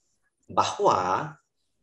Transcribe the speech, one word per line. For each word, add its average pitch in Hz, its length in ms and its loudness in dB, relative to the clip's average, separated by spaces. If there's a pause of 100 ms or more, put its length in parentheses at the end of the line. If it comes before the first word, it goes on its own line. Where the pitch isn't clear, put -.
(440)
bahwa 104 840 0 (520)